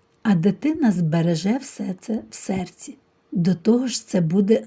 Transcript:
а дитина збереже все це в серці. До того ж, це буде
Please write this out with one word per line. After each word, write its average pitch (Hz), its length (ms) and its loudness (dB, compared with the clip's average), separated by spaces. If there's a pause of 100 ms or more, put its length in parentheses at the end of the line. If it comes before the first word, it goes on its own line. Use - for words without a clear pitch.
(240)
а 202 120 2
дитина 220 560 0
збереже 170 640 0
все 196 440 -8
це 220 280 -6
в - 60 -18
серці. - 600 -8 (340)
До 180 240 2
того 247 320 2
ж, - 200 -8
це 190 140 0
буде 196 460 2